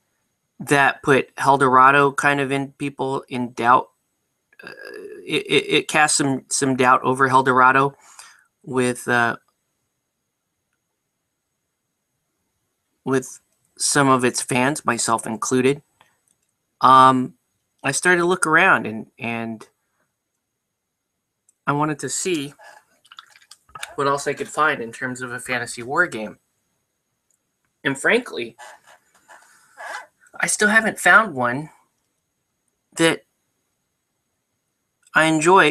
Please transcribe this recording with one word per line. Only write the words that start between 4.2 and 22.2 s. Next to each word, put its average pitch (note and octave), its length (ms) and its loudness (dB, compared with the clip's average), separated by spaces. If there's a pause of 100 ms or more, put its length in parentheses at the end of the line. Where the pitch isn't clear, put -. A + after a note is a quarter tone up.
Uh, - 100 -20 (520)
it, - 220 -4
it, - 240 -2
it - 180 -2
cast D3+ 280 2
some, C3+ 320 -2
some C3+ 280 -2
doubt B2+ 260 4
over C3 280 0
Helldorado C3 640 2 (680)
with, B2 460 -4
uh, A#2+ 280 0 (3750)
with C3 360 -4 (380)
some C#3 320 0
of B2+ 140 2
its A#2+ 180 -2
fans, C3 420 -4
myself A#2 420 -4
included. B2+ 540 -2 (1040)
Um, C3 540 6 (460)
I C#3 100 -4
started F3 280 0
to F3 60 -2
look F3+ 200 -2
around D#3 400 2
and, A2 200 -10 (120)
and A2+ 480 -10 (2000)
I C#3+ 60 0
wanted D3 280 -2
to B2+ 100 -10
see D3 420 -6 (1400)